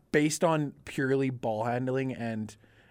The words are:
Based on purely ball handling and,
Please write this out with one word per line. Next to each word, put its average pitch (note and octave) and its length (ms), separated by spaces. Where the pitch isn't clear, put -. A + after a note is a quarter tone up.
Based D3+ 340
on D3+ 280
purely C3+ 440
ball A#2 360
handling C3 480
and, A2 420